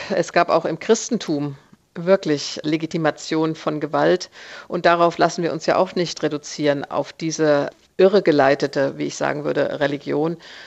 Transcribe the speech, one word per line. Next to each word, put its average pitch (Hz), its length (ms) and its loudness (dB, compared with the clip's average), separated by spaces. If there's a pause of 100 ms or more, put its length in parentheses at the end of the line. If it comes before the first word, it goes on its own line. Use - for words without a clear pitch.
(120)
Es 175 200 -2
gab 175 180 2
auch 165 140 2
im 165 160 -4
Christentum 147 800 -2 (380)
wirklich 170 680 0
Legitimation 160 920 -2
von 151 240 -6
Gewalt. 151 500 0 (380)
Und 175 180 -2
darauf 170 320 4
lassen 175 260 0
wir 160 100 -2
uns 160 120 -8
ja 170 100 2
auch 185 200 0
nicht 170 280 -4
reduzieren, 147 640 -2
auf - 280 -6
diese 151 560 0 (280)
irregeleitete, 147 1000 4
wie 147 80 -4
ich 143 100 -8
sagen 143 280 -2
würde, 143 360 -2
Religion, 143 580 -2 (300)